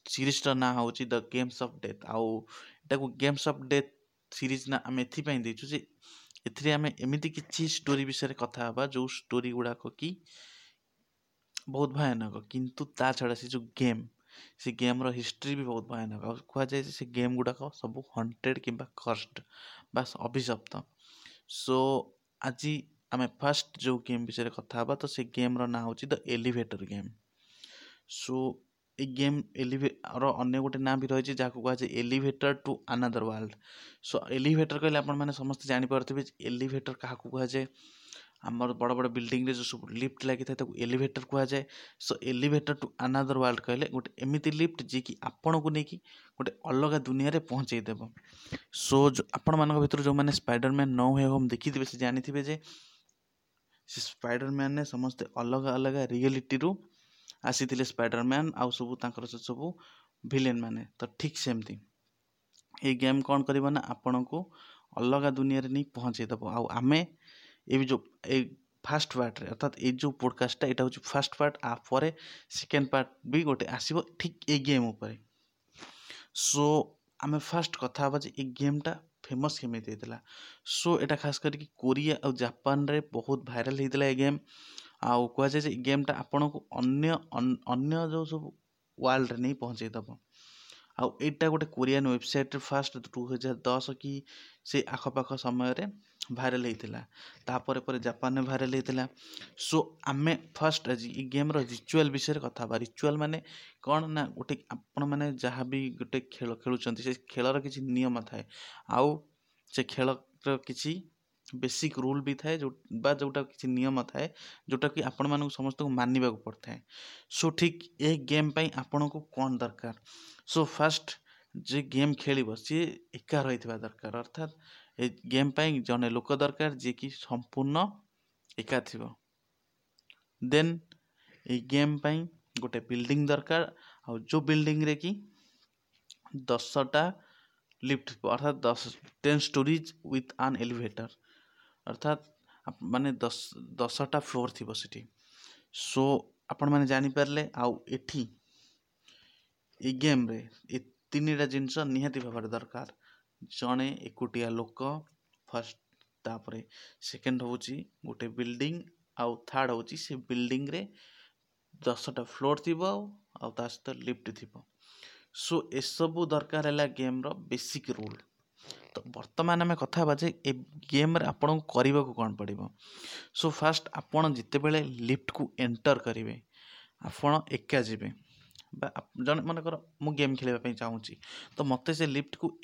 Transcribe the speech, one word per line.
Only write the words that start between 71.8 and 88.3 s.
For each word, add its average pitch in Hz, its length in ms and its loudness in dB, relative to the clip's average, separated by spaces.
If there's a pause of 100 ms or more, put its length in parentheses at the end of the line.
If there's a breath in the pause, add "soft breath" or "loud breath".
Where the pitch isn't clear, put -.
ପରେ 135 280 2 (380 loud breath)
ସେକେଣ୍ଡ - 420 0
ପାର୍ଟ 135 180 2 (180)
ବି 139 160 2
ଗୋଟେ 143 240 0
ଆସିବ 123 300 -4 (220)
ଠିକ୍ 165 200 -4 (100)
ଏଇ 147 100 6
ଗେମ୍ 135 300 4
ଉପରେ। 107 280 -8 (1200 loud breath)
So, 143 240 4 (560)
ଆମେ 147 180 0
ଫାଷ୍ଟ 160 420 -2
କଥା 127 220 -4
ହେବା 139 160 2
ଯେ 143 120 -6
ଏଇ 139 220 -6
ଗେମ୍ଟା 143 400 0 (300)
ଫେମସ୍ 139 380 -2
କେମିତି 117 300 -6
ହେଇଥିଲା। 113 280 -10 (500 loud breath)
So, - 200 0 (100)
ଏଇଟା 147 180 2
ଖାସ 143 220 -2
କରିକି 147 280 -4 (100)
କୋରିଆ 143 420 2
ଆଉ 139 140 0
ଜାପାନରେ 139 680 2 (120)
ବହୁତ 127 320 0
ଭାଇରାଲ 127 340 -2
ହେଇଥିଲା 139 280 2
ଏ 135 80 4
ଗେମ୍। 139 240 4 (640 loud breath)
ଆଉ 120 260 6
କୁହାଯାଏ 139 320 2
ଯେ 147 100 0
ଏଇ 117 120 -2
ଗେମ୍ଟା 139 320 4
ଆପଣଙ୍କୁ 147 440 0 (140)
ଅନ୍ୟ, 135 380 4 (220)
ଅନ୍-, 127 340 2
ଅନ୍ୟ 135 300 2 (140)
ଯୋଉ 160 140 -2
ସବୁ 156 240 -6 (500)